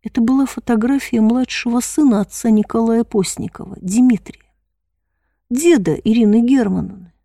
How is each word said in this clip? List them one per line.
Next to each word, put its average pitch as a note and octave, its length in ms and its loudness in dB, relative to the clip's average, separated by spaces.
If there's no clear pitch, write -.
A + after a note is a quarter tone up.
Это A#3 200 -4
была C4 240 2
фотография A#3+ 720 -2
младшего A#3+ 600 -2
сына A#3+ 400 0
отца - 280 -6
Николая A3+ 540 0
Постникова, - 760 -6
Дмитрия, A3+ 680 -2
деда A#3+ 440 2
Ирины A3 480 2
Германовны. G#3 720 -2